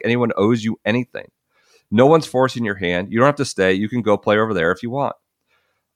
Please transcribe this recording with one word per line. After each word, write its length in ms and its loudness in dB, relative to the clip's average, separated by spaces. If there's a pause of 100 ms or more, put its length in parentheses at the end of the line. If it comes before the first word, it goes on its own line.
anyone 320 0
owes 260 2
you 220 -6
anything. 440 -4 (600)
No 140 6
one's 220 4
forcing 360 -2
your 120 -4
hand. 360 -4
You 60 -2
don't 80 4
have 120 2
to 80 -2
stay. 280 0
You 160 -2
can 140 -4
go 120 2
play 220 0
over 160 0
there 180 0
if 120 -6
you 80 -8
want. 240 -4 (800)